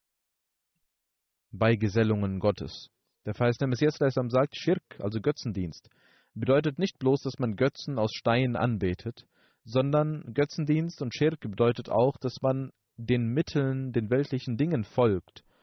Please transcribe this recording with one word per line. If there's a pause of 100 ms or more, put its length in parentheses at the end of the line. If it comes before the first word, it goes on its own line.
(1500)
Beigesellungen
Gottes? (380)
Der
verheißene
Messias,
der
Islam
sagt,
Schirk,
also
Götzendienst, (440)
bedeutet
nicht
bloß,
dass
man
Götzen
aus
Stein
anbetet, (380)
sondern
Götzendienst
und
Schirk
bedeutet
auch,
dass
man (240)
den
Mitteln,
den
weltlichen
Dingen
folgt (200)